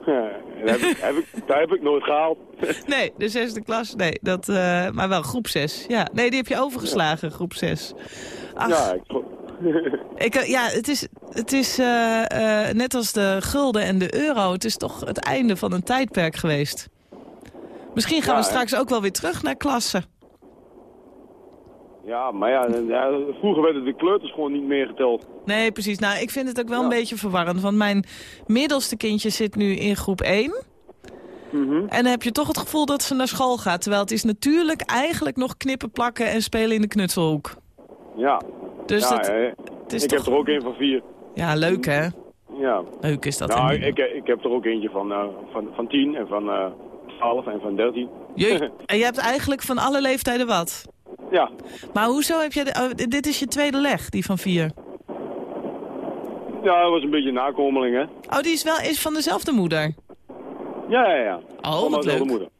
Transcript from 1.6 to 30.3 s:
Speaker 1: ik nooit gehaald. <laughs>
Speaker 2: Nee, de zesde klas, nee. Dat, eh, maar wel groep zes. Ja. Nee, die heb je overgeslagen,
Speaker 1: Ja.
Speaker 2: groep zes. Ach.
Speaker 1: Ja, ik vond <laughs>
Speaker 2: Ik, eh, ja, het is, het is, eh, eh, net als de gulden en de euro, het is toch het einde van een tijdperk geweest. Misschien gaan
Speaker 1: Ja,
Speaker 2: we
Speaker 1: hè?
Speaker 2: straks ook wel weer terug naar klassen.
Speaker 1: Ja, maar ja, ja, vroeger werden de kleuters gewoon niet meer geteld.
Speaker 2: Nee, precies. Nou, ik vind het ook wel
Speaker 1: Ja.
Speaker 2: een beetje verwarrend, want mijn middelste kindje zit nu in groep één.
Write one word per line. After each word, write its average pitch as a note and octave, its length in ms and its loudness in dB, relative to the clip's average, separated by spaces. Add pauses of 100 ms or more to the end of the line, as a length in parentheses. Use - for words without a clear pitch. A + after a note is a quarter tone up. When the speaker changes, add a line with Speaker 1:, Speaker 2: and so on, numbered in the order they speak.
Speaker 1:
ik F#3 100 2
nooit C#3+ 220 2
gehaald. D#3 340 2 (280)
<laughs> - 220 -4
Speaker 2:
Nee, B3+ 300 0
de G#3+ 120 -2
zesde A3 340 -4
klas, A3+ 320 -4
nee. F3+ 260 0
Dat, F#3 280 -2
eh, F3+ 400 2
maar F#3+ 200 -2
wel F#3 120 2
groep G#3+ 260 -4
zes. - 400 -2
Ja. A3 260 0
Nee, A#3+ 160 2
die B3+ 100 0
heb B3+ 80 -4
je B3 120 0
overgeslagen, G3+ 680 0
Speaker 1:
Ja. D#3 60 -12
Speaker 2:
groep F3+ 180 -6
zes. - 400 -4 (640)
Ach. - 140 0
Speaker 1:
Ja, C3+ 240 4
ik F2+ 140 -2
vond - 180 -4 (340)
<laughs> E3 680 0
Speaker 2:
Ik, A#3 100 0
eh, C4 140 0
ja, B3+ 180 2
het A3 200 -2
is, C#4+ 200 -2 (220)
het A3+ 240 -4
is, C4+ 260 2
eh, A3+ 880 2
eh, G#3 60 0
net A#3+ 180 0
als A#3 200 0
de G3 260 2
gulden B3+ 420 2
en F#3+ 180 2
de F3+ 160 0 (120)
euro, G#3+ 240 2
het F#3 140 -2
is A3 120 -2
toch - 280 -6
het - 140 -4
einde A3 360 2
van F#3+ 180 -2
een F3+ 100 0
tijdperk A3 520 0
geweest. D3 540 -2 (1040)
Misschien - 280 2
gaan - 140 2
Speaker 1:
Ja, A#3 40 6
Speaker 2:
we G#3+ 60 4
Speaker 1:
hè? G3 60 0
Speaker 2:
straks B3 240 0
ook B3+ 140 2
wel A#3 120 2
weer G3 100 2
terug E4 320 -4
naar C4+ 120 0
klassen. A#3+ 480 0 (2000)
Speaker 1:
Ja, B2 220 -2
maar G#2 180 0
ja, B2+ 180 4 (200)
ja, B2+ 220 2 (300)
vroeger F#3 240 4
werden C#3+ 220 4
de C3+ 100 0
kleuters F3+ 360 0
gewoon D3 200 -2
niet C#3+ 160 -2
meer C#3 200 2
geteld. A#2 380 0 (200)
Speaker 2:
Nee, A3 260 2
precies. G#3 280 -4
Nou, G3+ 200 0
ik A#3 100 -4
vind C4+ 180 -2
het B3 120 -4
ook A#3 80 -2
wel A#3+ 100 -2
Speaker 1:
Ja. B3 60 2
Speaker 2:
een B3 60 2
beetje A#3 280 0
verwarrend, F3+ 440 0
want G3+ 160 2
mijn G3+ 260 4 (440)
middelste C4 500 2
kindje G#3+ 320 0
zit G#3 260 -2
nu G#3 200 2
in G3+ 200 0
groep G3 260 -2
één. C#4 420 2 (880)